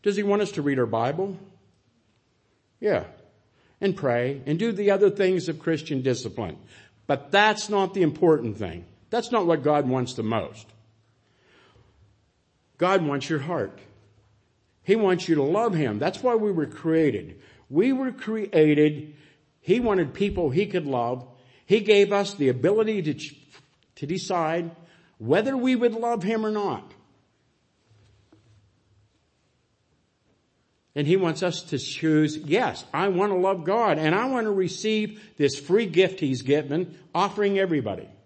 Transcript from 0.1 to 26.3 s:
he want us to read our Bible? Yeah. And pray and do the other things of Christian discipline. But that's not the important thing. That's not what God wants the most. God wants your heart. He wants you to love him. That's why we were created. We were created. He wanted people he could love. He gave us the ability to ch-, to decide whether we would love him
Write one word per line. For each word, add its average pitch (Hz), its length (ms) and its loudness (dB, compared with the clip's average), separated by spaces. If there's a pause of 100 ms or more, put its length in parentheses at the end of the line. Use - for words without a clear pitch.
he 208 80 -2
want 202 180 2
us 202 120 -4
to 156 80 -6
read 139 180 0
our 123 60 2
Bible? 143 520 -2 (1400)
Yeah. 175 240 0 (760)
And 196 140 0
pray 127 500 -2
and 151 120 -2
do 226 140 0
the 202 200 0
other 196 180 4
things 185 400 0
of 156 100 -6
Christian 156 420 -2
discipline. 113 560 -4 (480)
But - 260 -2
that's 214 380 4
not 196 240 0
the 196 80 0
important 139 560 2
thing. 87 280 -10 (240)
That's 226 220 -4
not 214 140 2
what 160 180 2
God 147 240 2
wants 127 260 -2
the 113 100 -6
most. 110 440 -4 (2000)
God 180 280 2
wants 139 240 -4
your 156 100 0
heart. 143 380 -4 (1040)
He 196 120 4
wants 190 320 0
you 165 80 2
to 143 80 2
love 196 320 0
him. 117 240 0
That's 165 240 -4
why 247 120 2
we 214 160 0
were 160 140 0
created. 151 760 -2 (280)
We 202 240 2
were 262 180 -2
created. 156 1040 2 (440)
He 208 200 0
wanted 196 340 0
people 185 360 -2
he 165 160 0
could 165 220 -6
love. 127 400 -4 (380)
He 214 160 4
gave 202 300 6
us 202 220 0
the 139 160 2
ability 202 540 0
to 147 100 -4
ch-, - 220 -12 (600)
to 143 120 -10
decide 170 640 -2 (480)
whether 202 360 0
we 254 200 2
would 233 180 4
love 233 300 -2
him 220 220 0